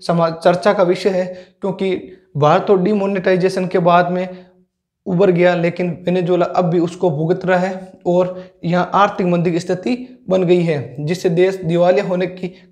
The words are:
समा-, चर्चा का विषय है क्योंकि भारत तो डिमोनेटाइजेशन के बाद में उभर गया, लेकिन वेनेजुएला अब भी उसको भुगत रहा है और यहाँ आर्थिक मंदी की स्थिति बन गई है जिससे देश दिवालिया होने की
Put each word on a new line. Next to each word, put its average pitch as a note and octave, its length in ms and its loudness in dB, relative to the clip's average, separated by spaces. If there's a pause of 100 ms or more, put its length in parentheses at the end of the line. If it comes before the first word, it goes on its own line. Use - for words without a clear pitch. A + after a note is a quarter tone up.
समा-, E3+ 340 0
चर्चा F3 380 2
का G3 100 2
विषय F#3 280 0
है F#3 140 0 (360)
क्योंकि F#3+ 540 -6 (220)
भारत D#3 320 2
तो G#3 80 4
डिमोनेटाइजेशन F#3 880 0
के F#3 120 0
बाद F3 320 4
में F3+ 360 -6 (600)
उभर F#3 240 2
गया, F3 240 4
लेकिन F3 360 -2 (160)
वेनेजुएला F3+ 400 0
अब - 180 -2
भी E3+ 140 0
उसको E3+ 320 0
भुगत D#3+ 340 -2
रहा F3+ 140 2
है F#3 340 -6 (140)
और F3+ 360 0 (220)
यहाँ F3+ 300 0
आर्थिक G3+ 320 0
मंदी F3+ 260 0
की E3 80 -2
स्थिति G#3 680 -6
बन F#3 160 0
गई F3 180 4
है D3 440 -4
जिससे F3+ 240 -2
देश F3+ 260 2
दिवालिया F3 480 2
होने F3+ 220 -2
की F3 220 -8 (240)